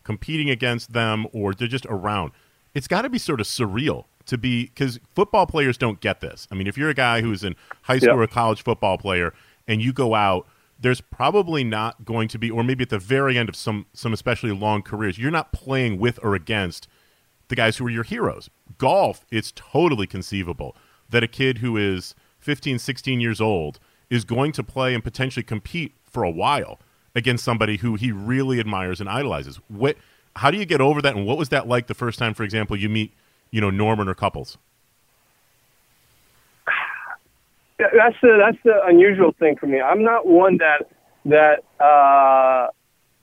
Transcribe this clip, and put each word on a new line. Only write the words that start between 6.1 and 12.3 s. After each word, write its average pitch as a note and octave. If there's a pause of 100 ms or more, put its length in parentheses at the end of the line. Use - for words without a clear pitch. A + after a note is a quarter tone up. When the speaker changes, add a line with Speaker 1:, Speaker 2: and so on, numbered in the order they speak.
Speaker 1:
this. -
I F#2+
mean, G2
if G2+
you're D3+
a D3
guy A#2+
who's G#2+
in F#2 (280)
high C3
school A#2+
Speaker 2:
Yeah. A#2+
Speaker 1:
or A#2
a G#2+
college A2+
football G#2
player F2+ (360)
and A2
you B2
go B2
out, G2 (320)
there's B2+
probably D#3+
not A2
going A2+
to A2+